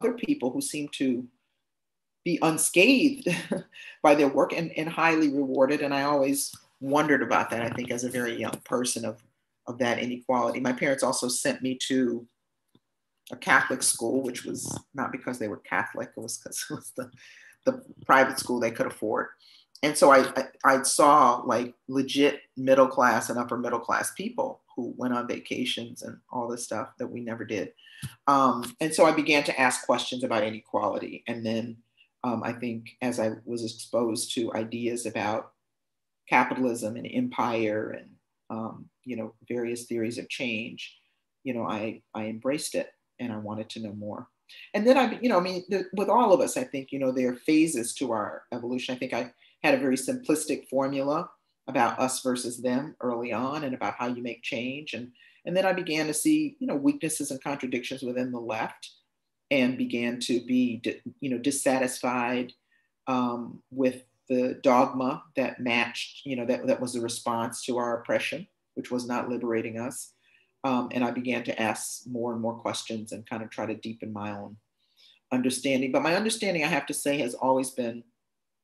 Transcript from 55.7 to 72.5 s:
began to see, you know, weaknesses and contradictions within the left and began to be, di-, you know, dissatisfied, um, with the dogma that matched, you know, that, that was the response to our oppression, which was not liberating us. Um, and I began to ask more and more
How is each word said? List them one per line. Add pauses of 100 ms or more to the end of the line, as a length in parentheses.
began
to
see,
you
know,
weaknesses
and
contradictions
within
the
left (600)
and
began
to
be,
di-, (200)
you
know,
dissatisfied, (540)
um, (100)
with (240)
the
dogma (120)
that
matched,
you
know,
that,
that
was
the
response
to
our
oppression, (280)
which
was
not
liberating
us. (520)
Um,
and
I
began
to
ask
more
and
more